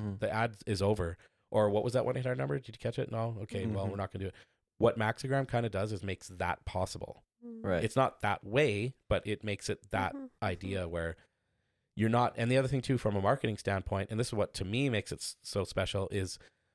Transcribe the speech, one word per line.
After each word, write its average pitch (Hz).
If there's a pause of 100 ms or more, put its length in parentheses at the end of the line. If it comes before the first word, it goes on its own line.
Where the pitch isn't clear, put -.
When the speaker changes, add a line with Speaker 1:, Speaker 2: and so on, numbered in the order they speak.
Speaker 1:
Mm-hmm. 104
Speaker 2:
the 104
ad 110 (100)
is 98
over. 95 (320)
Or 107
what 104
was 120
that 123
one 127
eight 131
hundred 127
number? 139
Did 131
you -
catch -
it? 123
No? 113
Okay, -
well, 104
Speaker 1:
Mm-hmm. 98
Speaker 2:
we're 98
not 95
gonna 95
do 90
it. - (440)
What 113
Maxagram 131
kinda 117
does 101
is 95
makes 95
that 90
possible. - (240)
Speaker 3:
Mm. 226
Speaker 1:
Right. 180
Speaker 2:
It's 110
not 131
that 101
way, 113 (140)
but 98
it 104
makes 101
it -
that 95
Speaker 3:
Mm-hmm. 269
Mm-hmm. -
Speaker 2:
idea 92
where 82 (800)
you're 107
not, 120
and 117
the 131
other 135
thing 131
too, 131
from 107
a 98
marketing 110
standpoint, 98
and 110
this 110
is -
what 104
to 95
me 120
makes 110
it 71
s-, -
so -
special, 98
is 95 (360)